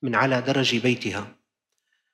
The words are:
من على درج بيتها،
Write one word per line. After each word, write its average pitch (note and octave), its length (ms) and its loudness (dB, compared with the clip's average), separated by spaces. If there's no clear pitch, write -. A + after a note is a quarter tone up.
من A#2+ 120 -2
على B2+ 260 2
درج B2+ 360 0
بيتها، A2 600 -2